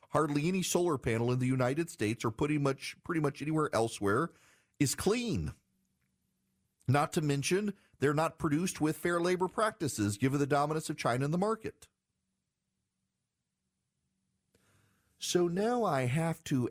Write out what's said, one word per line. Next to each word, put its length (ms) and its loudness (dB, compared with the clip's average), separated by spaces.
hardly 360 2
any 160 0
solar 360 2
panel 340 0
in 60 0
the 80 0
United 420 0
States 340 -2
or 80 0
pretty 280 0
much, 440 -4
pretty 200 -2
much 180 -2
anywhere 320 -2
elsewhere 580 0
is 160 2
clean. 600 -2
Not 280 2
to 80 0
mention, 500 0
they're 160 2
not 240 0
produced 420 0
with 160 0
fair 240 0
labor 280 0
practices, 680 -2
given 200 0
the 80 2
dominance 440 0
of 80 -8
China 260 0
in 60 -2
the 80 0
market. 500 -4
So 300 2
now 340 0
I 200 2
have 420 -2
to 260 0